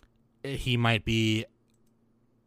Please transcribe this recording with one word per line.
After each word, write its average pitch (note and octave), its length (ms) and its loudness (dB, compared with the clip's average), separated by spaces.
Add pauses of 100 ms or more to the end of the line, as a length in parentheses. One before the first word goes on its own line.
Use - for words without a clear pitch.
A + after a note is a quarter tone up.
(440)
he C3 340 -2
might A#2 260 2
be A2 400 0 (1040)